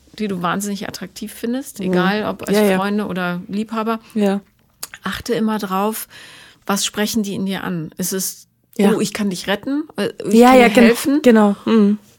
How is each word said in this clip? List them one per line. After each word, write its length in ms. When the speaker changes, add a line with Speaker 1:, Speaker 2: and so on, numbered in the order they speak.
Speaker 1:
die 80
du 140
wahnsinnig 460
attraktiv 440
findest, 480
Speaker 2:
Mhm. 100
Speaker 1:
egal 360
ob 200
als 100
Speaker 2:
Ja, 80
ja. 140
Speaker 1:
Freunde 280
oder 420
Liebhaber, 500
Speaker 2:
Ja. 260
Speaker 1:
achte 320
immer 240
drauf, 480
was 180
sprechen 400
die 100
in 120
dir 180
an? 340
Ist 140
es, 340
Speaker 2:
Ja. 140
Speaker 1:
„Oh, 80
ich 120
kann 180
dich 180
retten, 480
äh, 140
ich 60
Speaker 2:
Ja, 160
Speaker 1:
kann 100
Speaker 2:
ja, 80
Speaker 1:
dir 60
Speaker 2:
gen-, 100
Speaker 1:
helfen“? 380
Speaker 2:
genau. 420
Mhm. 340